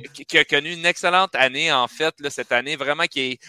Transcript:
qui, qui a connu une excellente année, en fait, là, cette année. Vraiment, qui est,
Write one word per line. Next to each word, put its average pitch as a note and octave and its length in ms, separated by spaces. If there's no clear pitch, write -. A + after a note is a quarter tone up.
qui, C3+ 120
qui E3 120
a D3+ 60
connu D3+ 300
une E3+ 120
excellente F3+ 500
année, C3 360
en B2 160
fait, D#3+ 320
là, C#3+ 100
cette B2+ 220
année. C3 240
Vraiment, D3 300
qui C#3+ 160
est, B2+ 280